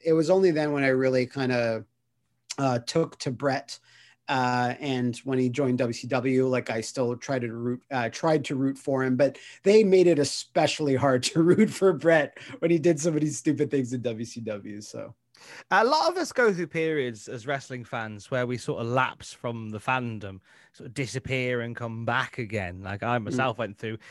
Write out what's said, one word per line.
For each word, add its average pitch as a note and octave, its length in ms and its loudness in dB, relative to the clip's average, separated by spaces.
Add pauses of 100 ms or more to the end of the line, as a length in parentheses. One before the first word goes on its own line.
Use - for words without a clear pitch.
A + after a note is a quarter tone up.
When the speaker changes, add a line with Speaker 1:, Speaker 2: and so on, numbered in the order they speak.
Speaker 1:
it E3 80 4
was D#3+ 160 4
only F#3+ 220 6
then D3+ 220 0
when C#3+ 120 0
I C3+ 40 4
really C3 380 4
kinda, A#2+ 600 -2 (720)
uh, B2+ 220 0
took D#3+ 400 -2
to C#3+ 100 -4
Bret. C3+ 480 -4 (500)
Uh, B2 520 0
and B2+ 440 -2
when C3 140 0
he B2+ 100 2
joined B2 300 0
W A#2+ 160 0
C - 140 -10
W, C3 380 2
like, B2 220 -2
I A2+ 140 -4
still A#2+ 340 -4
tried C3 240 -4
to A2+ 140 -6
root, A#2+ 360 -4
uh, A#2+ 200 -2
tried D#3 340 0
to D3+ 100 -6
root C3+ 220 0
for C3+ 260 -2
him, B2+ 140 2
but C#3 220 2 (240)
they G#3 220 8
made F#3 240 6
it D#3+ 100 6
especially D3 760 0
hard B2+ 280 4
<laughs> - 100 -2
to E3+ 100 2
root F3+ 280 6
for F#3+ 240 4
Bret D3+ 420 4 (220)
when E3+ 120 0
he E3+ 80 4
did D#3 220 4
some D#3+ 140 0
of D3+ 80 2
these D3 160 -4
stupid D3 320 0
things C3 240 -2
in A#2+ 80 -4
W A2+ 240 -6
C A#2 160 -12
W. G#2 400 -10
So. A2 320 -14 (560)
Speaker 2:
A G3+ 140 4
lot D#4 260 2
of F4 60 -6
us F4 160 -4
go A#3 200 2
through E3+ 140 -4
periods D3+ 640 -4
as A2+ 180 -12
wrestling C3 380 -6
fans A2 440 -10
where B2 160 0
we B2 140 -4
sort A#2 220 -6
of A#2 80 -4
lapse B2+ 440 -2
from A2+ 380 -8
the G#2+ 80 -8
fandom, A2 640 -4 (320)
sort - 160 -18
of A2 60 -18
disappear B2+ 680 -4
and A#2 160 -8
come A#2 280 -8
back B2 340 -2
again. F#2+ 440 -6
Like, G2 220 -8
I A#2+ 140 0
Speaker 1:
Mm. G#2+ 80 -6
Speaker 2:
myself B2+ 300 -2
went G#2 220 -8
through A2 200 -8 (120)